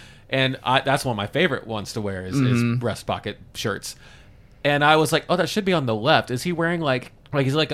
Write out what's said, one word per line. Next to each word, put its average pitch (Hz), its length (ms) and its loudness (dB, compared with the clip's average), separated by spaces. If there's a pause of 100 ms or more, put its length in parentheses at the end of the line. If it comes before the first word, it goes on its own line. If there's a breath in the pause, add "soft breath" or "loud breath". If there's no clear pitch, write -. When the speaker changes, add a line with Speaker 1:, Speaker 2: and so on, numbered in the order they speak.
(300 loud breath)
Speaker 1:
And 131 340 0
I, 127 160 2
that's 135 240 0
one 127 80 0
of 104 60 -4
my 101 80 -2
favorite 143 400 -2
ones 107 260 -8
to 117 80 -6
wear 95 240 -6
is, 92 120 -4
Speaker 2:
Mm-hmm. 120 400 2
Speaker 1:
is - 40 -2
breast 117 260 -4
pocket 101 300 -6 (160)
shirts. - 440 -6 (680 soft breath)
And 143 200 2
I 156 120 6
was 156 160 2
like, 160 160 2
"Oh, 175 80 2
that 175 120 0
should 208 160 -2
be 190 100 2
on 147 120 2
the 110 80 2
left." 117 380 2
Is 123 100 -2
he 180 80 -2
wearing, 170 300 -2
like, 131 320 -2 (200)
like, 139 120 2
he's 135 100 0
like, 156 200 0